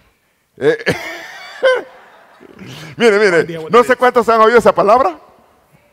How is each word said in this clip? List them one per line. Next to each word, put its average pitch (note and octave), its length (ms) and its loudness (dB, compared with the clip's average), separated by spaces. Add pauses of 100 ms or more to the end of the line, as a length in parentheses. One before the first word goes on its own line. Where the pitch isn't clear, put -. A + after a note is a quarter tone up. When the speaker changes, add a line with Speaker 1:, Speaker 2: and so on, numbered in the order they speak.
(560)
Speaker 1:
Eh, C#3+ 220 0
<laughs> - 2250 -10
mire, G#3 220 2
mire, G#3+ 120 2
Speaker 2:
No E3+ 120 0
idea E3 180 -12
what D#3+ 100 -14
Speaker 1:
no A#3+ 120 4
Speaker 2:
that A#3+ 60 -4
Speaker 1:
sé B3+ 40 0
Speaker 2:
is. A#3+ 60 0
Speaker 1:
cuántos B3 320 0
han A3+ 100 2
oído A3 180 4
esa G#3 160 4
palabra. B3+ 460 0 (720)